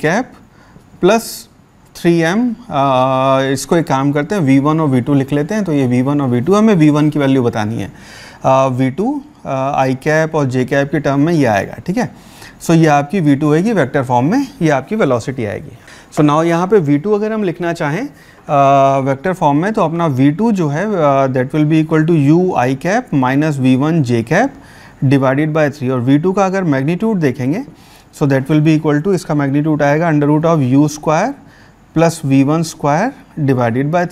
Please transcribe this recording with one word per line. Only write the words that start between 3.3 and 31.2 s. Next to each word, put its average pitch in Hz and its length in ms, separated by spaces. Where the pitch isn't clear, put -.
इसको 139 240
एक 151 120
काम 139 240
करते 147 220
हैं, 196 80
वी 135 160
वन 151 220
और 156 80
वी 131 120
टू 143 140
लिख 135 180
लेते 151 220
हैं। 214 100
तो 170 80
ये 139 140
वी 123 160
वन 143 180
और 135 80
वी 120 120
टू, 170 140
हमें 214 200
वी 156 160
वन 151 200
की 147 80
वैल्यू 135 240
बतानी 113 380
है। 95 120
Uh, 131 260
वी 127 180
टू, 254 320
uh, 135 320
I 131 160
cap 156 280
और 143 160
J 127 140
cap 139 260
की 160 100
टर्म 139 200
में 160 120
ये 156 140
आएगा, 104 280
ठीक 185 100
है। 220 140
So 170 120
ये 160 120
आपकी 147 340
वी 147 160
टू 147 180
आएगी 190 180
वेक्टर 143 320
फॉर्म 123 220
में, 262 200
ये 160 80
आपकी 139 260
वेलोसिटी 131 480
आएगी। 101 320
So 156 100
now 147 200
यहाँ 170 220
पे 214 120
वी 143 200
टू 208 140
अगर 214 200
हम 214 120
लिखना 170 280
चाहें, 170 300
uh, 139 1040
वेक्टर 135 260
फॉर्म 147 260
में, 190 140
तो 220 120
अपना 170 220
वी 139 240
टू 208 220
जो 180 160
है, 156 180
uh, 139 500
that 127 180
will 151 160
be 160 140
equal 156 260
to 170 160
U 156 120
I 123 100
cap 208 300
minus 143 400
V 131 140
one 156 320
J 117 120
cap 233 280
divided 139 520
by 151 120
three। 127 120
और 131 100
वी 135 180
टू 185 140
का 196 140
अगर 190 180
मैग्नीट्यूड 175 560
देखेंगे, 139 440
so 151 80
that 135 220
will 151 160
be 160 120
equal 151 280
to, 196 80
इसका 165 200
मैग्नीट्यूड 147 480
आएगा 156 280
under 147 200
root 156 240
of 147 180
U 147 160
square 175 340